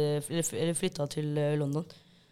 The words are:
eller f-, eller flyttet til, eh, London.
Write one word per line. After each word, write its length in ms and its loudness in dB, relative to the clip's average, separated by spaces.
eller 140 0
f-, 100 -2
eller 200 0
flyttet 360 -2
til, 280 -2
eh, 180 2
London. 300 0